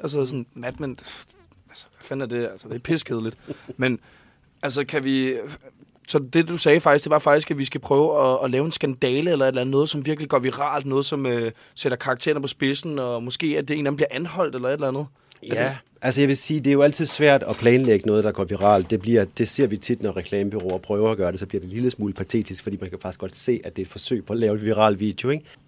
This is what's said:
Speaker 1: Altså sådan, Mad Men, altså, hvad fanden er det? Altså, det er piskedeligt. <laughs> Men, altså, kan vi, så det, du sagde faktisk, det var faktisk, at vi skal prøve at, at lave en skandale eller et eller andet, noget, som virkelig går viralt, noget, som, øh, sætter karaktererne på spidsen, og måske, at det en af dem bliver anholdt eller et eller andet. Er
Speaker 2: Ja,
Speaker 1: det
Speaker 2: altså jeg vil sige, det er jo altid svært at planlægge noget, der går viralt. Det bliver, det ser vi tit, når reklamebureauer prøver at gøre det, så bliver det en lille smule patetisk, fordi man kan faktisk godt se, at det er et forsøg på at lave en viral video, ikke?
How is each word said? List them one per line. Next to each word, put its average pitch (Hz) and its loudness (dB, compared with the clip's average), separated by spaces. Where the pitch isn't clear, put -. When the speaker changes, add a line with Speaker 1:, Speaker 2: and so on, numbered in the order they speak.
Speaker 1:
Altså 143 -2
sådan, 127 -6
Mad 123 -10
Men, 143 -6
altså, - -18
hvad - -20
fanden 135 -8
er 120 -6
det? 117 -4
Altså, 101 -18
det 117 -10
er 120 -8
piskedeligt. 120 -4
<laughs> - -16
Men, 127 -2
altså, 139 -2
kan 143 -4
vi, 131 0
så 156 2
det, 165 2
du 170 -4
sagde 160 6
faktisk, 147 4
det 151 -2
var 151 6
faktisk, 151 4
at 151 -4
vi 135 0
skal 131 -6
prøve 143 4
at, 127 2
at 131 -2
lave 131 0
en 165 -4
skandale 139 0
eller 139 2
et 131 4
eller 131 0
andet, 127 -2
noget, 147 2
som 147 -4
virkelig 151 -4
går 143 4
viralt, 139 -2
noget, 139 0
som, 139 -4
øh, 117 -2
sætter 127 -2
karaktererne 143 -2
på 139 -6
spidsen, 139 -4
og 123 -4
måske, 147 -4
at 139 -4
det 151 -2
en 143 -2
af 139 0
dem 143 -4
bliver 147 0
anholdt 160 -4
eller 123 -4
et 135 0
eller 147 -2
andet. 139 -4
Er - -6
Speaker 2:
Ja, 120 0
Speaker 1:
det 135 -8
Speaker 2:
altså 127 0
jeg 143 6
vil 135 2
sige, 156 -4
det 123 0
er - 6
jo 139 6
altid 147 4
svært 143 4
at - -4
planlægge 120 4
noget, 107 4
der 107 0
går 98 -2
viralt. 95 4
Det 110 0
bliver, 107 4
det 104 -2
ser 139 2
vi 104 -2
tit, 120 -4
når 101 -2
reklamebureauer 95 -4
prøver 107 0
at 110 0
gøre 90 0
det, 92 -6
så 101 -8
bliver 98 -6
det 90 -14
en 90 -12
lille 123 0
smule 104 -4
patetisk, 98 -4
fordi 101 -6
man 92 -10
kan 92 -12
faktisk 92 -10
godt 95 -10
se, 120 -2
at - -14
det 98 -6
er 92 -8
et - -18
forsøg - -6
på - -8
at 113 -2
lave 107 2
en 107 -4
viral 107 4
video, 107 -4
ikke? 151 -4